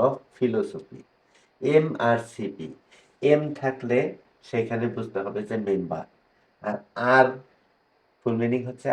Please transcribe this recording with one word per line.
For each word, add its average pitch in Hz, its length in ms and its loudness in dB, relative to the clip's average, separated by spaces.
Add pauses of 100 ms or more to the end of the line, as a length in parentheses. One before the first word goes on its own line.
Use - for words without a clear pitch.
of 160 80 0 (220)
Philosophy। 110 640 -4 (760)
এমআরসিপি, 117 920 0 (640)
এম 151 100 6 (180)
থাকলে 131 380 -2 (520)
সেখানে 117 360 -2 (100)
বুঝতে 107 280 -8
হবে 101 240 -6
যে 113 80 -4 (120)
মেম্বার, 85 380 -4 (640)
আর 104 80 -4 (400)
আর 131 100 10 (960)
ফুল 117 220 -2
মিনিং 120 260 0
হচ্ছে, 127 240 -12